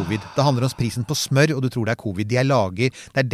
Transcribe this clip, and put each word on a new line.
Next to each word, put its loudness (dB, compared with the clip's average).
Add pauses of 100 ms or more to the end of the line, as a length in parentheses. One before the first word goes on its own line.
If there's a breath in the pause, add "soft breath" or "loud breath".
covid. -2 (160)
Det 2
handler 2
om -4
prisen -2
på -2
smør, 2
og -4
du 2
tror -2
det 0
er -14
covid. -4
De 0
er 2
lager, 2 (240 loud breath)
det 2
er -2